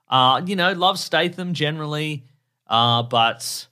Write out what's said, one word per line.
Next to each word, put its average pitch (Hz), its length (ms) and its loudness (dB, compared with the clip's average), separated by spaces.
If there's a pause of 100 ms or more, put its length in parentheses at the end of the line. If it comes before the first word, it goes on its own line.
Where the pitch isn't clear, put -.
Uh, 131 380 4
you 196 100 -4
know, 180 180 2
love 180 260 0
Statham 175 560 -2
generally, 151 680 -6 (420)
uh, 120 340 2
but 117 720 -2